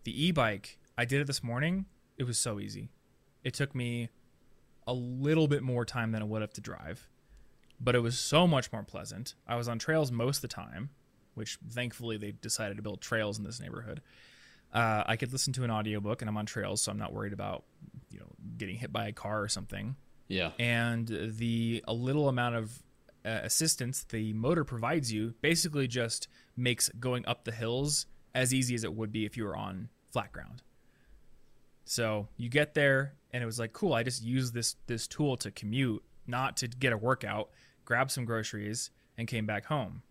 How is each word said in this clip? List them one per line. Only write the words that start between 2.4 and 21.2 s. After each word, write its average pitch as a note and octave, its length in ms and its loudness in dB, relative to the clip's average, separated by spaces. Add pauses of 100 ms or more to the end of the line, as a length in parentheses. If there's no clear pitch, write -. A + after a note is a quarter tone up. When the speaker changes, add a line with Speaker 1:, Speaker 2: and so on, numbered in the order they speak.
Speaker 1:
easy. G2+ 320 -8 (520)
It B2+ 100 -2
took C#3 200 -2
me A#2+ 360 -2 (760)
a B2 80 -2
little C3+ 540 4
bit C#3 160 4
more B2 220 2
time A2+ 260 0
than A2 100 0
it G#2+ 60 -2
would G#2+ 140 -2
have G#2 120 -4
to - 80 -12
drive, - 480 -10 (720)
but B2 160 4
it B2 40 8
was A#2 200 2
so E3 280 6
much C#3 240 4
more G#2 120 -6
pleasant. B2+ 520 -10 (120)
I A#2+ 80 -2
was A#2+ 120 -2
on A#2 120 -2
trails D#3 320 4
most B2 260 2
of - 60 -2
the A#2+ 60 -6
time, G2 420 -10 (420)
which - 240 -8 (100)
thankfully A#2 500 -4
they G#2 140 -4
decided G#2 460 -4
to G#2 60 -10
build G2+ 180 -6
trails G#2 380 0
in G#2 40 -4
this A#2+ 160 -8
neighborhood. - 420 -8 (720)
Uh, A2 320 4
I A2+ 120 0
could B2+ 160 -4
listen C3+ 200 0
to B2+ 100 -2
an A#2 80 0
audiobook, G#2+ 500 0
and A2 80 -4
I'm G#2+ 80 -2
on G#2+ 80 -2
trails, G2+ 360 -2
so G#2+ 100 0
I'm G#2 60 -4
not G#2+ 160 -4
worried G#2 200 -4
about, G2+ 320 -6 (440)
you G1+ 100 -16
know, - 80 -18 (300)
getting G2+ 200 -6
hit A#2+ 160 -6
by A2 140 -2
a G#2 40 -4
car G#2+ 300 -4
or G#2 80 -2
something. G2+ 460 -4 (340)
Speaker 2:
Yeah. F2+ 300 2
Speaker 1:
And A#2 480 2
the, A2+ 800 0